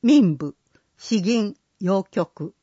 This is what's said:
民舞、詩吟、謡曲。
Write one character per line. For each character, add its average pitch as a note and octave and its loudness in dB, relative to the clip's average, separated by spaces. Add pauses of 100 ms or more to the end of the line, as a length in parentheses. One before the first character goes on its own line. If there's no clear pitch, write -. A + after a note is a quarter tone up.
民 A#3 4
舞、 D3 -10 (420)
詩 A3 -2
吟、 G#3+ -2 (260)
謡 G3 -2
曲。 - -8